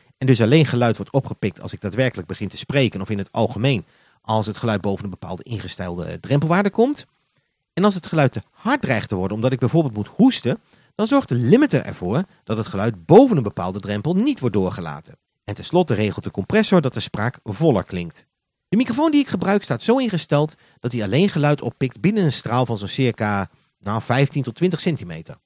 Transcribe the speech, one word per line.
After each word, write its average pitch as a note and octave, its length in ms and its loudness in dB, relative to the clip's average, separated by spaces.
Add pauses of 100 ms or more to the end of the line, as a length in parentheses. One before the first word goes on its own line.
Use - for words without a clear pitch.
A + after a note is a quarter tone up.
(180)
en C3 80 -4
dus B2 140 6
alleen C3 260 6
geluid A#2+ 300 0
wordt - 160 -12
opgepikt - 480 -4
als - 120 -12
ik F2 80 -14
daadwerkelijk G2+ 480 -4
begin F#2+ 200 -8
te - 80 -16
spreken C3 440 0
of G2 100 -6
in G2+ 80 -4
het G2 140 -8
algemeen A2+ 520 -2 (360)
als A2 260 -2
het G#2+ 100 -8
geluid G#2+ 240 -2
boven G2+ 240 -4
een G2+ 60 -10
bepaalde F2+ 320 -12
ingestelde F2+ 760 -10
drempelwaarde E3 500 0
komt. C4+ 360 0 (680)
En F#3 120 0
als G#3 100 2
het F3+ 120 -8
geluid D3 260 2
te - 180 -8
hard C4 300 -2
dreigt A2 280 -2
te G#2+ 60 -6
worden F#2+ 220 -4
omdat B2 160 0
ik B2+ 60 -2
bijvoorbeeld D3 360 0
moet G#2 140 -6
hoesten, A#3 520 2 (340)
dan G#3+ 120 -2
zorgt C4+ 220 0
de C#3 60 -2
limiter C#3 500 4
ervoor A2 400 -4 (200)
dat A2 120 -4
het A2 100 -4
geluid G2+ 400 -4
boven A#3 300 10
een C3 60 2
bepaalde F#2 380 -6
drempel G#2 340 -4
niet B3 260 0
wordt A#2 140 0
doorgelaten. E2+ 640 -4 (260)
En G#2 100 -8
tenslotte E3 400 0
regelt G2+ 300 -2
de F#2+ 60 -8
compressor F#3+ 500 2
dat C3+ 140 0
de A2 60 -8
spraak - 440 -6
voller A2 380 2
klinkt. F2 440 -10 (420)
De F#3+ 80 0
microfoon C4 340 0
die D4 100 4
ik C4 80 0
gebruik G3 340 0
staat A#2+ 200 -4
zo A#3 140 2
ingesteld D#3 580 0 (260)
dat A#2+ 120 -6
hij A#2 100 -2
alleen C3 260 2
geluid D3 340 0
oppikt B2 380 -6
binnen G3+ 240 2
een C#3 80 2
straal B2 340 -2
van A#2 100 -2
zo'n G2 120 -8
circa, G#2 640 -2 (280)
nou, G#2+ 240 -6
vijftien C#3 400 0
tot A#2+ 120 -8
twintig F3 260 -2
centimeter. F2 640 -6